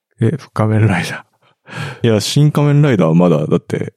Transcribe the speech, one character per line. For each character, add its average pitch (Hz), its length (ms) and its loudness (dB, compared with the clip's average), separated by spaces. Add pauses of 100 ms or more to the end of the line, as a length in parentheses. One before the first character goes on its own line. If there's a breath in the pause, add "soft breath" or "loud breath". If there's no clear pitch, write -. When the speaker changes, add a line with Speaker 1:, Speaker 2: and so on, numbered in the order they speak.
(220)
Speaker 1:
え、 113 100 0 (220)
仮 107 180 -2
面 107 160 2
ラ 87 140 0
イ - 20 -8
ダ - 220 -12 (760 loud breath)
ー。 120 60 0
Speaker 2:
い 113 60 2
や、 104 80 2
新 147 300 2
仮 147 160 0
面 143 140 2
ラ 147 120 2
イ 101 40 2
ダ 165 80 2
ー - 40 2
は - 40 2
ま 165 160 4
だ、 76 180 0
だ 87 100 0
っ - 20 -4
て - 380 -8